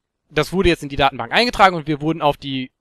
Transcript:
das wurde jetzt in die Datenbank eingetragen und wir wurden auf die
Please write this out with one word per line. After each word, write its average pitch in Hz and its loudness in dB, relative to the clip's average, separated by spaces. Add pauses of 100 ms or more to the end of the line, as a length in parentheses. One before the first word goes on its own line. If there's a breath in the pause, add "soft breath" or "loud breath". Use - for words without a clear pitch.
(300)
das - -2
wurde 180 2
jetzt 165 2
in 147 -8
die 139 -12
Datenbank 120 -2
eingetragen 196 2
und 151 -8
wir 151 -2
wurden 160 -2
auf 147 2
die 135 -8 (100)